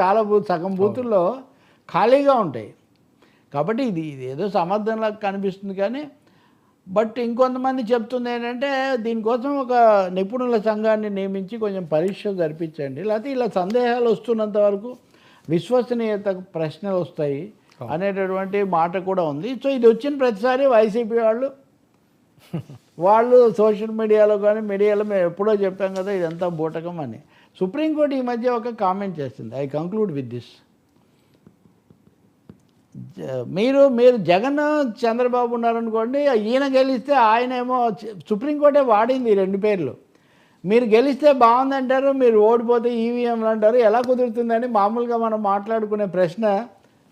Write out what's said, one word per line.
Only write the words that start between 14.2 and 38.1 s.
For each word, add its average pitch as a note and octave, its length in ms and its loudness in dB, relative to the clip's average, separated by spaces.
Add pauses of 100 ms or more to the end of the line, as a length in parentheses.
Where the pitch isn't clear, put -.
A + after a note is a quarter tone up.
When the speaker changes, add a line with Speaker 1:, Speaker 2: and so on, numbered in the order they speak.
Speaker 1:
వరకు G#3 380 0 (520)
విశ్వసనీయత A3 760 -2 (300)
ప్రశ్నలు E3 420 -6
వస్తాయి D#3+ 560 -6 (280)
Speaker 2:
అవును. B2+ 140 -8
Speaker 1:
అనేటటువంటి F#3+ 680 -2
మాట F3 320 0
కూడా F#3 260 -2
ఉంది. D#3+ 320 -4
So B3+ 140 -4
ఇది C4 180 2
వచ్చిన B3 320 4
ప్రతిసారి B3+ 480 0
వైసీపీ A3+ 520 2
వాళ్ళు, A#3 320 0 (1500)
వాళ్ళు A#3 520 6
సోషల్ G#3+ 400 0
మీడియాలో G#3+ 480 2
కానీ G#3 220 0
మీడియాలో G#3 440 0
మేము G3 220 0
ఎప్పుడో G3+ 280 0
చెప్పాం F#3+ 400 -2
కదా F#3+ 180 -4
ఇదంతా F3 360 -4
బూటకం E3 520 -6
అని. A#2 200 -12 (400)
సుప్రీంకోర్టు D4 540 0
ఈ C4 60 -2
మధ్య B3 300 -2
ఒక A#3+ 180 -4
కామెంట్ G3 520 -4
చేసింది, B2+ 460 -8
I - 20 -14
conclude F3+ 400 -4
with C#3 200 -8
this. A#2 140 -12 (2500)
జ-, C3 500 -10
మీరు, C4 420 4
మీరు B3 280 6
జగన్ G3+ 420 0 (480)
చంద్రబాబు A#3+ 480 0
ఉన్నారనుకోండి, A#3 640 -2
ఈయన C4 560 0
గెలిస్తే C4+ 400 2
ఆయనేమో B3 720 2
చ-, G#3+ 300 -8 (100)